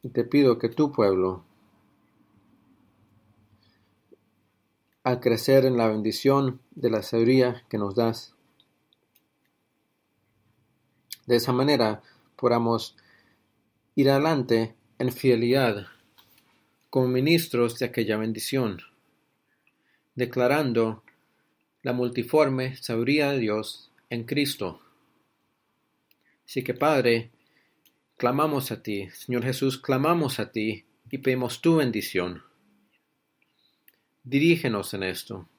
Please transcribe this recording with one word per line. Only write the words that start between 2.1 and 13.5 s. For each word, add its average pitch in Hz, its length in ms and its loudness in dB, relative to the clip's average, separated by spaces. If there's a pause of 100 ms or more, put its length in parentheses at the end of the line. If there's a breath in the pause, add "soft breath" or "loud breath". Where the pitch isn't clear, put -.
al 127 160 0
crecer 131 420 4
en 127 140 2
la 113 100 4
bendición 123 720 0 (120)
de 120 180 -2
la 110 140 -2
sabiduría 123 640 2
que 113 80 -6
nos 101 180 -4
das, 113 400 -2 (3000)
de 123 120 4
esa 123 160 0
manera 117 480 2 (340 soft breath)
podamos 117 640 0 (960 soft breath)